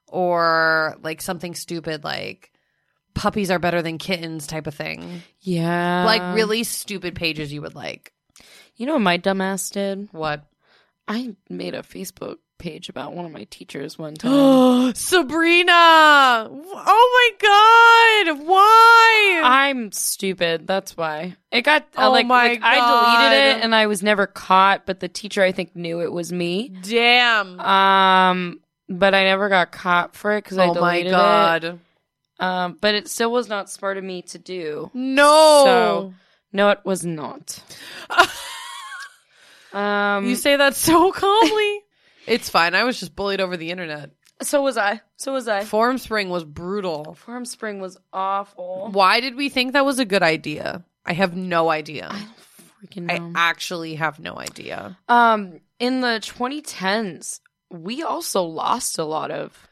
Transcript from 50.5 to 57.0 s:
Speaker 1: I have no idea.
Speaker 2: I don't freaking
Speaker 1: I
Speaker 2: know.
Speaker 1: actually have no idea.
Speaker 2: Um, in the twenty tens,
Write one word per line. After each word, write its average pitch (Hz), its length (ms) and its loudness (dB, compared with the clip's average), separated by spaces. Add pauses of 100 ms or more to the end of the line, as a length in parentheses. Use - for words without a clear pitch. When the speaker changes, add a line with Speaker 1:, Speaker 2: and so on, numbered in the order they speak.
Speaker 1:
I 180 80 -6
have 175 220 -2
no 170 340 -2
idea. 151 400 -8
Speaker 2:
I 202 80 -12
don't - 720 -20 (180)
freaking 175 60 -4
Speaker 1:
I 170 60 -6
Speaker 2:
know. 170 160 -14
Speaker 1:
actually 165 580 -4
have 151 260 -6
no 170 200 -14
idea. - 580 -14 (100)
Speaker 2:
Um, 220 520 2 (180)
in 254 240 -4
the 233 180 -2
twenty 269 440 -10
tens, 196 800 -6 (280)